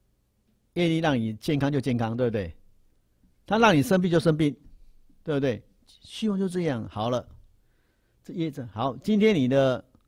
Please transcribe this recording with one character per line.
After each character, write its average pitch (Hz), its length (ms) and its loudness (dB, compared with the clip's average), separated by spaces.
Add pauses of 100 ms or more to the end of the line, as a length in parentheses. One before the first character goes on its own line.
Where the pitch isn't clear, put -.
(720)
业 175 140 0
力 165 100 2
让 156 200 2
你 110 180 -2
健 147 220 -2
康 139 140 0
就 143 80 -2
健 120 180 -2
康， 113 180 -2
对 123 120 0
不 113 40 0
对？ 98 220 -6 (920)
它 202 120 0
让 220 180 6
你 139 60 6
生 185 180 2
病 180 120 0
就 165 80 4
生 160 160 2
病， 147 200 0 (680)
对 156 120 -4
不 139 40 0
对？ 123 240 -2 (240)
虚 - 420 -8
幻 196 80 -2
就 190 100 -2
这 180 140 -6
样 120 280 -4
好 110 200 -4
了， 123 180 -4 (960)
这 - 100 -18
业 165 180 -6
障 123 160 -14
好。 117 300 -6
今 208 220 0
天 214 140 4
你 131 140 2
的， 135 360 2 (240)